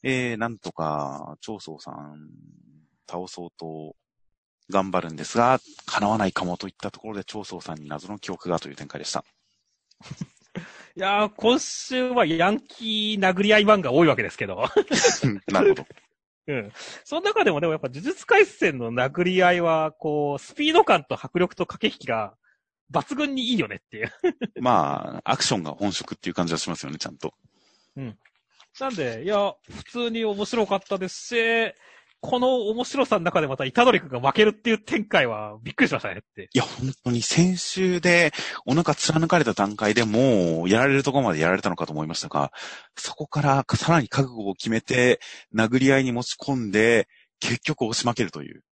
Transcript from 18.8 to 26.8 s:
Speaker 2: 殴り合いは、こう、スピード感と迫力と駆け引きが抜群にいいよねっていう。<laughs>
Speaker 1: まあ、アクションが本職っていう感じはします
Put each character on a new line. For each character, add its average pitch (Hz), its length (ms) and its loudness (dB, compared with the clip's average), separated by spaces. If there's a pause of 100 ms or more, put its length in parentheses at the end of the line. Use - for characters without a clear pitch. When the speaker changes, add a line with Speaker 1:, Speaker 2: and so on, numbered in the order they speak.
Speaker 2:
殴 135 320 0
り 185 200 4
合 180 100 6
い 175 80 2
は、 160 300 2
こ 147 480 -2
う、 - 0 -
ス - 160 -18
ピ 294 160 0
ー - 20 -2
ド 392 100 6
感 170 200 4
と - 180 -6
迫 - 180 -6
力 180 160 0
と 175 100 -2
駆 - 260 -4
け - 20 -16
引 - 60 -20
き - 80 -12
が 110 280 -4 (560)
抜 156 240 -4
群 277 200 -4
に 247 140 -4
い 254 40 0
い 214 60 0
よ 117 80 -2
ね 95 100 -12
っ - 20 -16 (100)
て 110 80 -16
い 110 60 -4
う。 - 80 -6 (240)
<laughs> - 240 -10
Speaker 1:
ま 78 640 0
あ、 - 80 -2
ア 131 60 2
ク - 60 -4
シ - 100 0
ョ 107 40 0
ン 85 60 -4
が 76 80 -8
本 98 220 -4
職 - 220 -10
っ - 20 -20
て - 120 -8
い - 20 -6
う - 20 -10
感 87 140 0
じ 82 60 -2
は 78 60 -2
し - 100 -8
ま 82 60 -6
す 73 100 -14